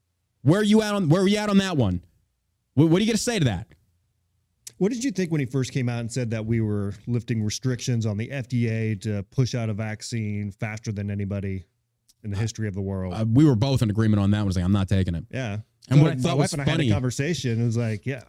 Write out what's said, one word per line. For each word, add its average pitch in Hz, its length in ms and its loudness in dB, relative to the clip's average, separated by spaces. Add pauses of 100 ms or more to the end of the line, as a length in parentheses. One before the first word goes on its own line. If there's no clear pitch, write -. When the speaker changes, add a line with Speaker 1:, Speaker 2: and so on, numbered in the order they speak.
(420)
Speaker 1:
where 175 200 4
are - 20 2
you 214 180 6
at 208 140 0
on, 190 140 0
where 185 120 4
are 190 60 4
you 208 100 4
at 208 100 -2
on 196 120 4
that 185 180 0
one? 92 240 0 (720)
What, 160 160 4
what 180 140 4
are - 20 0
you 226 60 0
gonna 220 80 2
say 240 180 -2
to 156 80 2
that? 113 220 -2 (1080)
Speaker 2:
What 190 140 0
did 233 120 -6
you 269 80 -2
think 180 200 -4
when 156 80 0
he 135 60 -2
first 131 260 -2
came 127 160 -2
out 120 120 -4
and 113 120 -6
said 120 200 -4
that 110 140 -4
we 113 140 0
were 104 340 -2 (140)
lifting 117 360 -2
restrictions 117 640 -2
on 104 120 -2
the 120 140 -6
F 135 160 -8
D 120 200 0
A 110 280 -2
to 101 360 -4
push 127 240 0
out 113 140 -4
a 107 40 -2
vaccine 104 800 -6
faster 107 400 -8
than 101 200 -4
anybody 98 540 -4 (580)
in 107 80 -8
the 98 60 -4
history 110 300 -4
of 95 60 -6
the 98 80 -6
world? 95 320 -4
Speaker 1:
Uh, 110 180 -2
we 143 140 6
were 139 100 6
both 131 280 2
in 107 80 2
agreement 107 300 2
on 98 100 4
that 104 60 2
one. 107 80 0
It - 20 0
was 92 80 0
like, 87 100 0
"I'm 95 60 2
not 98 180 2
taking 92 260 0
it." 78 140 -8
Speaker 2:
Yeah. 110 300 -8 (300)
Speaker 1:
And 135 100 6
Speaker 2:
So 151 40 10
Speaker 1:
what 165 100 2
I - 20 -4
Speaker 2:
my - 60 -4
Speaker 1:
thought 170 160 0
Speaker 2:
wife 156 80 2
Speaker 1:
was 185 80 -4
Speaker 2:
and 147 80 -4
I 135 40 0
had 147 60 2
a - 60 2
Speaker 1:
funny, 143 140 2
Speaker 2:
conversation. 123 680 -2
It 117 40 0
was 113 120 0
like, 110 280 -4
"Yeah, 131 140 -6
Speaker 1:
it - 100 -20